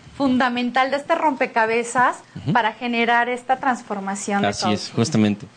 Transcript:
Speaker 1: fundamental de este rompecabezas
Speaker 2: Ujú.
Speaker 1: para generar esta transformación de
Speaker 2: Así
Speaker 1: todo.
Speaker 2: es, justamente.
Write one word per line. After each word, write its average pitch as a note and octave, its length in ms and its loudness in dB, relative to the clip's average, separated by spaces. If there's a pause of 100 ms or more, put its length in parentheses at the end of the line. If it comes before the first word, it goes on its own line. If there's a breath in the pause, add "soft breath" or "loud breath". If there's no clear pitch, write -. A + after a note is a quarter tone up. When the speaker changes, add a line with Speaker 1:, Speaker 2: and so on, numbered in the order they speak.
(180)
Speaker 1:
fundamental B3+ 760 2
de C#4+ 60 0
este C#4+ 180 -2
rompecabezas B3 1000 0 (180)
Speaker 2:
Ujú. - 180 -2
Speaker 1:
para A3+ 200 2
generar A#3+ 560 0
esta B3 300 -2
transformación G3+ 840 -4
de G3+ 60 2
Speaker 2:
Así - 140 -4
Speaker 1:
todo. G#3+ 100 2
Speaker 2:
es, - 220 -6
justamente. G#2+ 600 0